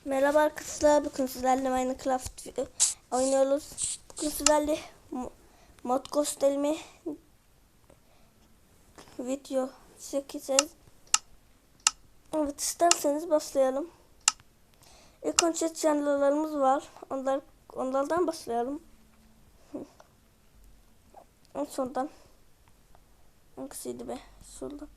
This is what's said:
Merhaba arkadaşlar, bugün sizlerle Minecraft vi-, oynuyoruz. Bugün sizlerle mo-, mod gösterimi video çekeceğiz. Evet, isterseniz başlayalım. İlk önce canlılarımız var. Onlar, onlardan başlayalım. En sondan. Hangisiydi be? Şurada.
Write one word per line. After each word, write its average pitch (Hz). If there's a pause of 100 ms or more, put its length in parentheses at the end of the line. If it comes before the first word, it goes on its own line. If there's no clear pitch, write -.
Merhaba 277
arkadaşlar, 302
bugün 285
sizlerle 254
Minecraft 254
vi-, 247 (440)
oynuyoruz. 269 (120)
Bugün 311
sizlerle 220 (340)
mo-, 254 (540)
mod 254
gösterimi 285 (2500)
video 262 (420)
çekeceğiz. 277 (1600)
Evet, 285
isterseniz 330
başlayalım. 277 (1300)
İlk 302
önce 330
canlılarımız 294
var. 269 (220)
Onlar, 269 (320)
onlardan 277
başlayalım. 269 (2750)
En 277
sondan. 262 (1500)
Hangisiydi 247
be? 247 (400)
Şurada. 294 (100)